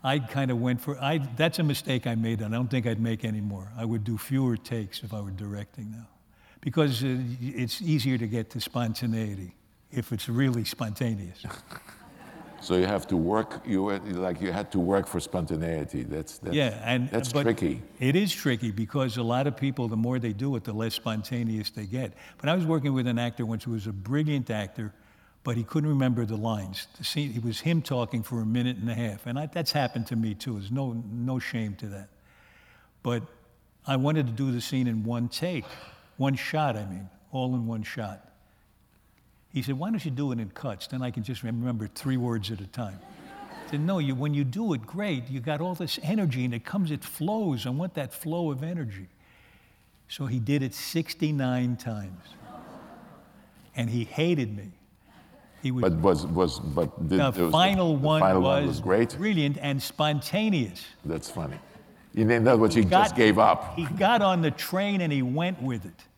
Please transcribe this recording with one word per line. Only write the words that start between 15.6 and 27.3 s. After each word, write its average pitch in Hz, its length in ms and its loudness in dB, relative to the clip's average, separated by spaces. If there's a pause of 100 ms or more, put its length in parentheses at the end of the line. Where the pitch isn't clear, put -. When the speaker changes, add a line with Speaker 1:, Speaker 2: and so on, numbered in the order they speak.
Speaker 2:
That's, 76 340 -8
that's, - 180 -4
Speaker 1:
Yeah, 120 300 0
and, 123 240 0
Speaker 2:
that's 117 240 -2
Speaker 1:
but 143 100 2
Speaker 2:
tricky. 98 380 2 (180)
Speaker 1:
it 131 160 4
is 190 180 2
tricky 120 380 -2
because 113 460 -2
a 123 60 -2
lot 123 240 2
of 147 100 -2
people, 131 320 -2
the 110 80 -2
more 120 200 0
they 117 140 -2
do 127 240 -2
it, 107 80 -4
the 113 80 -6
less 110 240 -2
spontaneous 110 760 -4
they 107 140 -10
get. 110 280 -4 (240)
But 139 100 -4
I 160 80 4
was 180 100 0
working 143 280 2
with 127 120 2
an 120 140 2
actor 120 260 -2
once 110 200 -4
who 120 60 -4
was 107 160 -4
a 110 40 -6
brilliant 135 580 -2
actor, 107 440 -4 (500)
but 117 140 -2
he 117 80 -2
couldn't 151 240 0
remember 127 360 4
the 107 120 -4
lines. 104 500 -4 (100)
The - 60 -12
scene, 143 320 -2